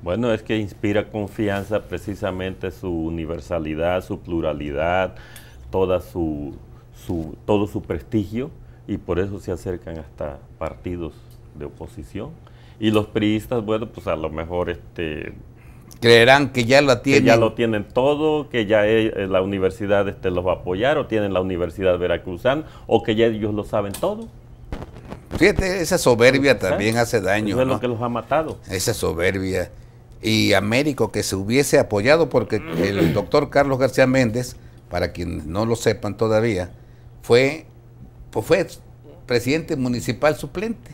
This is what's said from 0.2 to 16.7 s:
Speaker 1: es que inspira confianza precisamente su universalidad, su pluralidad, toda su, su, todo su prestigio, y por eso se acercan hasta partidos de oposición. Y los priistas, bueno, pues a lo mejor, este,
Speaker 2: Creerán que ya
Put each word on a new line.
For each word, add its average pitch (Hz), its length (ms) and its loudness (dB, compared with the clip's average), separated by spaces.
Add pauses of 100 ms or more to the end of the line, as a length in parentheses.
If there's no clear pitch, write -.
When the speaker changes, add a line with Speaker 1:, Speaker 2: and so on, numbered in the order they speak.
Speaker 1:
es 110 100 -2
que 110 140 -2
inspira 101 520 -2
confianza 101 760 -2
precisamente 92 840 -6
su 95 180 -10
universalidad, 82 1120 -2
su 95 160 -8
pluralidad, 80 960 -2 (560)
toda 92 300 2
su, 76 540 -6 (500)
su, 80 300 -6 (100)
todo 104 220 2
su 101 140 -6
prestigio, 104 680 -4 (340)
y 104 120 -4
por 87 220 -2
eso 98 200 -4
se - 140 -8
acercan 85 460 -8
hasta 73 400 -12 (180)
partidos 80 560 -8 (440)
de 73 80 -10
oposición. 95 680 -12 (500)
Y 107 100 4
los 107 160 2
priistas, 107 560 -2
bueno, 107 260 -4
pues - 180 -12
a 85 100 0
lo 78 120 -6
mejor, 85 400 -4
este, 80 640 -8 (680)
Speaker 2:
Creerán 117 520 6
que 123 100 0
ya 131 180 6